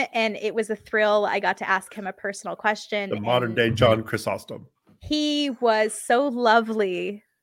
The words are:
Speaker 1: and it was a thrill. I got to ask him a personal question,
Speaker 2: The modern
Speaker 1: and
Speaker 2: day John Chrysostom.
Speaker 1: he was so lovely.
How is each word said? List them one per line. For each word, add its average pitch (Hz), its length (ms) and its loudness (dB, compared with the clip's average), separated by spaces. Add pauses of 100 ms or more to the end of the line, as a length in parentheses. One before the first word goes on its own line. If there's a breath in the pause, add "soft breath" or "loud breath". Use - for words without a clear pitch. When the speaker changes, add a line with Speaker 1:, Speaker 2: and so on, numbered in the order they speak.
(140)
Speaker 1:
and 226 240 -2
it 208 160 -6
was 220 160 -4
a 220 60 -4
thrill. 214 500 2
I 196 140 -2
got 190 180 -2
to - 120 -6
ask 190 240 -2
him 196 140 -10
a 190 60 -6
personal 196 420 -8
question, 208 540 -2
Speaker 2:
The 107 120 -2
modern 120 280 2
Speaker 1:
and 110 60 -6
Speaker 2:
day 117 160 4
John 113 320 4
Chrysostom. - 640 -6 (320)
Speaker 1:
he 294 500 -2 (100)
was 220 340 2
so 254 340 0
lovely. 214 960 0 (200)